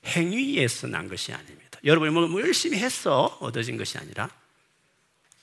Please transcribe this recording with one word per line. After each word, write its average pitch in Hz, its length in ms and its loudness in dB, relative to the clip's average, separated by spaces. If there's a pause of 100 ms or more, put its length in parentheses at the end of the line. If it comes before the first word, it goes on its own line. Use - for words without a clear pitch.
행위에서 175 800 0
난 92 220 -6
것이 - 240 -8
아닙니다. - 340 -16 (160)
여러분이 156 280 6
뭐, 165 160 4
뭐 180 140 -2
열심히 339 360 0
해서 175 640 2
얻어진 120 380 -4
것이 - 200 -6
아니라 98 320 -8 (1120)